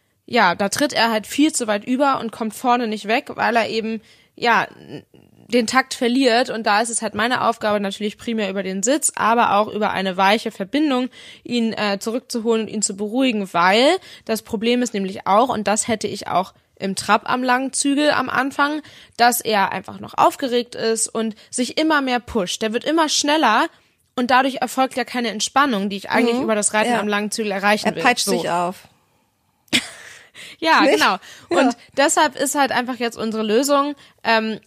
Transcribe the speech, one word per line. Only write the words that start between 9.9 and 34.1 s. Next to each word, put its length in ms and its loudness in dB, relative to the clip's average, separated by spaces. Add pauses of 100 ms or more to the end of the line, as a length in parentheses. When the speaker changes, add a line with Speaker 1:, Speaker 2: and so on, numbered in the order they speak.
Speaker 1:
eine 280 -4
weiche 320 2
Verbindung, 580 -2 (360)
ihn, 280 -2
äh, 260 -2
zurückzuholen 680 -2
und 20 -8
ihn 140 -6
zu 120 -4
beruhigen, 600 -2
weil 420 4 (300)
das 160 -4
Problem 400 0
ist 100 -4
nämlich 340 -6
auch, 220 4
und 180 -2
das 220 0
hätte 200 -2
ich 200 -10
auch 240 -2 (260)
im 160 -6
Trab 300 0
am 180 -2
langen 300 0
Zügel 380 0
am 180 0
Anfang, 540 -2 (340)
dass 240 4
er 320 0
einfach 260 -10
noch 200 -14
aufgeregt 560 2
ist 340 -2
und 280 -4 (140)
sich 280 -4
immer 240 2
mehr 180 0
pusht. 400 -4
Der 140 -2
wird 100 -4
immer 240 2
schneller 600 2 (460)
und 160 0
dadurch 260 4
erfolgt 420 -2
ja 60 -2
keine 260 -4
Entspannung, 580 0
die 80 -6
ich 140 -10
eigentlich 260 2
Speaker 2:
Mhm. 60 -2
Speaker 1:
über 120 0
das 200 -2
Reiten 180 2
Speaker 2:
Ja. 80 2
Speaker 1:
am 80 -2
langen 220 -2
Zügel 220 -4
erreichen 340 0
Speaker 2:
Er 100 -2
Speaker 1:
will. 60 -6
Speaker 2:
peitscht 240 2
Speaker 1:
So. 60 0
Speaker 2:
sich 180 -2
auf. 320 -4 (1800)
Speaker 1:
Ja, 220 4
Speaker 2:
Nicht? 100 4
Speaker 1:
genau. 240 4 (340)
Speaker 2:
Ja. 100 2
Speaker 1:
Und 160 4 (200)
deshalb 400 2
ist 180 -4
halt 160 2
einfach 260 -2
jetzt 220 -6
unsere 240 -4
Lösung, 520 2 (280)